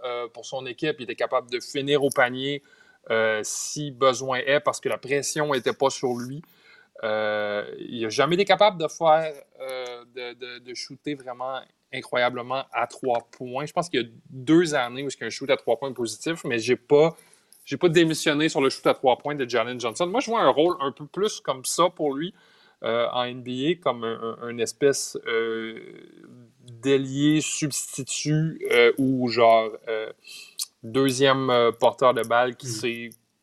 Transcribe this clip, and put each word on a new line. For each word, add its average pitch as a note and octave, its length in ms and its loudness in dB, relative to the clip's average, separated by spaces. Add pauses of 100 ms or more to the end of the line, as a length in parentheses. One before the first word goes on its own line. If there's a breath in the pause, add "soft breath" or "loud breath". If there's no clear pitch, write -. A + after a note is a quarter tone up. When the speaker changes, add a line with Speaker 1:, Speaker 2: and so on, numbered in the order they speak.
Speaker 1:
euh, A#2+ 240 -6
pour A2+ 180 -18
son C3 200 -10
équipe. D3 340 -4
Il B2+ 40 -12
était A2+ 120 -8
capable B2 340 -2
de B2 100 -4
finir C#3 440 0
au C#3+ 60 4
panier, C3 520 0 (480 soft breath)
euh, A2 340 2
si - 480 -8
besoin B2+ 480 0
est, C3+ 200 2
parce C3+ 200 -2
que C3+ 100 -4
la A2 80 -2
pression C#3+ 560 -2
était B2+ 200 0
pas C3+ 160 2
sur C3 240 -2
lui. B2+ 280 -10 (640 soft breath)
Euh, G#2+ 600 -2 (160)
il A2+ 260 -6
a A2 40 -2
jamais C#3 260 2
été G3 80 2
capable F#3+ 360 4
de D#3 100 -2
faire, D#3+ 440 2 (280)
euh, B2+ 420 -10 (100)
de, B2 200 -10
de, B2 260 -14
de B2 140 -16
shooter C#3+ 420 -10
vraiment C3 440 -8 (340)
incroyablement B2 800 -2
à A#2 120 0
trois A#2+ 460 -2
points. B2+ 340 -8
Je D3+ 80 -12
pense E3+ 160 -2
qu'il B2+ 120 0
y - 20 0
a A#2+ 40 -14 (220)
deux D3+ 460 4
années B2+ 280 -2
où C#3+ 40 -6
il C3 120 -8
y - 40 -10
a A#2 40 -4
un - 20 -8
shoot C3 200 -6
à C3+ 60 4
trois A#2+ 240 0
points C#3 140 -6
positif, B2 500 -6
mais B2 160 -2
j'ai A#2 160 2
pas, D3+ 400 4 (480 soft breath)
j'ai C#3 140 -6
pas F3+ 120 4
démissionné D#3+ 600 2
sur D3+ 120 0
le C3+ 80 4
shoot - 160 -4
à D3 80 6
trois B2 240 2
points D3 180 -6
de C3+ 120 -4
Jalen A#2+ 320 -2
Johnson. A#2 260 -2
Moi, F#3+ 140 -2
je C#4+ 100 -4
vois A3+ 120 0
un D#3+ 80 6
rôle D#3+ 320 4
un C#3 100 -2
peu D3+ 160 -12
plus G#3 320 -4
comme C3 240 -6
ça F3 260 2
pour D#3 240 -4
lui, D#3 200 -8 (500 soft breath)
euh, A#2 280 0
en B2 120 -2
N B2 180 -8
B B2 80 -12
A, C3+ 320 -2
comme A#2+ 220 -2
un, A2+ 380 -6
un, A#2+ 80 -10
une A#2 100 -8
espèce, - 680 0
euh, A2+ 560 -4 (1000)
d'ailier C#3 600 4
substitut, - 1200 -4 (100)
euh, A#2+ 260 6
ou C3 320 2
genre, A2+ 400 6 (180)
euh, A2 240 -4 (720 loud breath)
deuxième, C3+ 680 2
euh, A#2+ 220 4
porteur A#2+ 420 4
de A#2+ 80 -2
balle A#2+ 340 2
qui - 120 -14
Speaker 2:
Mm. - 20 -6
Speaker 1:
sait A#2 400 -6 (340)